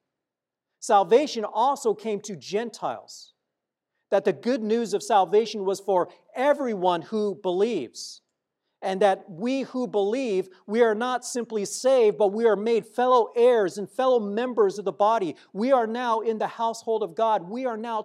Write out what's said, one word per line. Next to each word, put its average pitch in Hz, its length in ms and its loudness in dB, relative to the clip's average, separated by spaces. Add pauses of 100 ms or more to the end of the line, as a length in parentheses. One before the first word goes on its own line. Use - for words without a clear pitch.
(800)
Salvation 220 640 2
also 240 480 0
came 214 300 -8
to 208 120 -12
Gentiles. 151 1000 -10 (760)
That 196 140 2
the 196 80 2
good 226 300 -2
news 220 320 0
of 190 80 -2
salvation 208 640 2
was 190 140 0
for 180 280 0 (260)
everyone 233 680 0
who 208 320 -4
believes. 185 880 -4 (580)
And 190 220 -4
that 196 260 2
we 233 320 -4
who 202 260 -6
believe, 196 640 -2 (180)
we 214 140 0
are 226 140 4
not 247 320 -4
simply 226 400 -6
saved, 247 500 2
but 202 160 2
we 226 140 2
are 214 100 4
made 214 300 0
fellow 247 500 2
heirs 233 400 4
and 202 100 -8
fellow 254 320 0
members 208 600 0
of 190 80 -8
the 190 60 -2
body. 202 440 0 (160)
We 226 200 -2
are 240 140 4
now 226 340 -2
in 220 180 -2
the 208 80 -4
household 226 560 -4
of 170 120 -8
God. 208 360 -2
We 254 160 -6
are 233 100 -6
now 220 280 -6